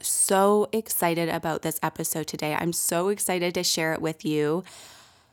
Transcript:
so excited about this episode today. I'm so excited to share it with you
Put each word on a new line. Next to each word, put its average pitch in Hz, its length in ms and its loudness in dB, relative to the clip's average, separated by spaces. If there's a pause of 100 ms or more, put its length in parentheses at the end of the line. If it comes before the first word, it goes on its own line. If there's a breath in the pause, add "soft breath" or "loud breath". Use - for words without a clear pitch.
so 202 720 4
excited 170 560 0
about 165 340 -2
this 160 200 -4
episode 160 440 -4
today. 151 280 -4
I'm 170 180 -2
so 175 360 0
excited 180 460 -2
to 180 80 -2
share 160 300 0
it - 100 -2
with 160 220 -4
you 151 400 0 (680 loud breath)